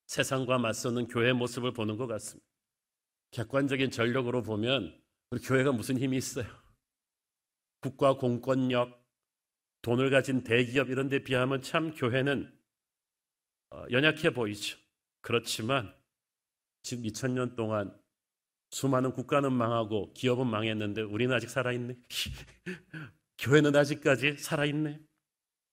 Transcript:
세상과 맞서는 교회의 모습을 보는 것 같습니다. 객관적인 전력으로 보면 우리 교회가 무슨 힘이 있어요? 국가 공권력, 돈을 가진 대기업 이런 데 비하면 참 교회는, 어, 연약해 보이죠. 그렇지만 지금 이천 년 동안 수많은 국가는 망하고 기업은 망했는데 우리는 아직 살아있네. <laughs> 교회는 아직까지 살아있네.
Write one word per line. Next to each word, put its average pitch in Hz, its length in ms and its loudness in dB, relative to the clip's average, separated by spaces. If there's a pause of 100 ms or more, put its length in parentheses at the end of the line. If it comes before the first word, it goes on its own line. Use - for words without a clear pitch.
세상과 131 500 0
맞서는 120 500 -2
교회의 120 260 2
모습을 123 400 -2
보는 107 240 -4
것 131 100 -6
같습니다. - 380 -10 (880)
객관적인 135 600 0
전력으로 120 520 0
보면 107 580 -2 (300)
우리 123 100 -4
교회가 131 300 4
무슨 123 260 0
힘이 131 200 0
있어요? 127 280 -4 (1400)
국가 135 320 2
공권력, 123 880 0 (800)
돈을 123 280 2
가진 131 340 2
대기업 123 460 2
이런 135 200 -2
데 135 100 0
비하면 131 420 0
참 160 320 -2
교회는, 131 580 0 (1200)
어, 80 200 -14
연약해 156 420 4
보이죠. 104 440 -4 (440)
그렇지만 117 720 -2 (880)
지금 120 240 -8
이천 127 300 -2
년 123 200 -4
동안 107 420 -2 (800)
수많은 131 380 2
국가는 139 400 0
망하고 113 600 0
기업은 127 340 0
망했는데 107 560 -2
우리는 113 300 0
아직 113 160 -2
살아있네. 123 460 -4 (140)
<laughs> - 1040 -10 (240)
교회는 147 360 6
아직까지 143 640 4
살아있네. 147 600 -2 (720)